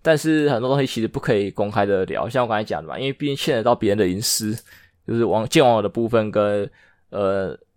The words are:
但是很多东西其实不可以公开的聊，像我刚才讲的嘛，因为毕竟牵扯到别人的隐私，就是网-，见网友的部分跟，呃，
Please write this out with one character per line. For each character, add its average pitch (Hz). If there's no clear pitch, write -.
但 160
是 156
很 117
多 127
东 139
西 135
其 117
实 110
不 -
可 120
以 101
公 104
开 107
的 95
聊， 85
像 123
我 117
刚 110
才 110
讲 90
的 80
嘛， 67
因 123
为 135
毕 143
竟 139
牵 139
扯 110
到 120
别 107
人 101
的 101
隐 92
私， 107
就 110
是 117
网-， 104
见 156
网 120
友 107
的 101
部 117
分 110
跟， 104
呃， 98